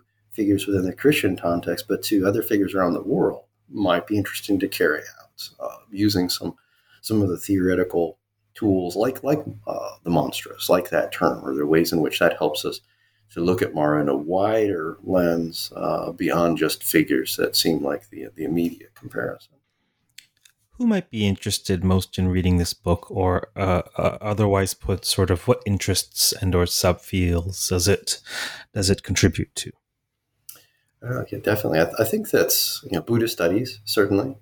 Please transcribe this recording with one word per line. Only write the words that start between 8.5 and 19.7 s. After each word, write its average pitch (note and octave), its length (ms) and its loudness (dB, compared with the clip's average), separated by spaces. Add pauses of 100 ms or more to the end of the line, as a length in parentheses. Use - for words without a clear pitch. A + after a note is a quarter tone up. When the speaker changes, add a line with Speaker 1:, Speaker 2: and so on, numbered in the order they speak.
Speaker 1:
tools F#2 420 0
like, B2 280 0
like, D3 200 0 (220)
uh, - 240 -8 (140)
the E2+ 60 -4
monstrous, - 600 -2
like F2+ 200 2
that - 220 0
term. - 320 0
Are C2+ 120 -4
there D2 100 0
ways D#2+ 260 4
in E2 100 2
which - 180 -2
that F2 180 2
helps - 260 -2
us - 160 -6 (520)
to F2 100 -6
look F2+ 200 2
at - 120 -2
Mara D2+ 280 0
in C#2+ 80 0
a C#2 60 2
wider F#2 880 0
lens, E2+ 720 0
uh, E2+ 360 -4
beyond E2+ 460 0
just D#2 260 -2
figures D2 540 0
that - 180 0
seem D2+ 280 0
like C#2+ 260 -6
the, - 260 -14
the D#2 80 -8
immediate E2+ 520 -4
comparison? - 580 -10 (1300)